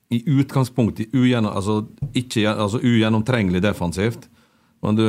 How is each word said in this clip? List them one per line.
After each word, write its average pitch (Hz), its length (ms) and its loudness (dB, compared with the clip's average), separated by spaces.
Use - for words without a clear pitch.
i 117 140 0
utgangspunktet 131 880 0
ugjennom-, 123 420 2
altså, 104 280 -2
ikke 117 320 -2
gjen-, 107 120 0
altså, 107 220 -2
ugjennomtrengelig 110 840 2
defensivt, 95 680 -2
men 104 120 0
du, 110 140 2